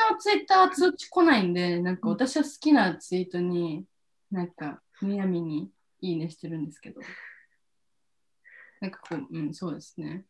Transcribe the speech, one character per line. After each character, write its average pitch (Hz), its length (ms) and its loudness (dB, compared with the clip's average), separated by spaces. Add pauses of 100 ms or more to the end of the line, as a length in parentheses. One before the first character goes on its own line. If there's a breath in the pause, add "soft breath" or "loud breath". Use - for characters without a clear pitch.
の - 80 0
Twitter 403 400 2
は 370 120 8
通 - 240 2
知 - 160 -14
来 359 140 4
な 311 140 8
い 196 80 4
ん 175 80 0
で、 175 280 0
な 180 100 0
ん 185 60 -2
か 220 100 -4
私 254 300 0
は 294 60 2
好 294 60 -4 (120)
き 302 100 4
な 202 260 6
ツ - 200 -6
イ 185 60 0
ー 180 60 -8
ト 175 100 -4
に、 175 460 -2 (460)
な 185 120 -4
ん 175 80 -6
か - 300 -12 (200)
む 196 140 -2
や 196 100 -4
み 180 160 0
に 160 280 -6 (300)
い 180 140 -6
い 165 40 -4
ね 160 120 -6
し - 80 -16
て 170 100 -14
る 160 100 -8
ん 147 80 -6
で 156 60 -14
す - 80 -20
け - 120 -20
ど。 - 100 -20 (1800 loud breath)
な 190 80 -6
ん - 20 -8
か - 80 -18
こ - 160 -8
う、 143 160 -6
う 165 100 -6
ん、 151 120 -4
そ 175 160 -8
う 147 40 -6
で - 80 -10
す - 180 -16
ね。 160 300 -8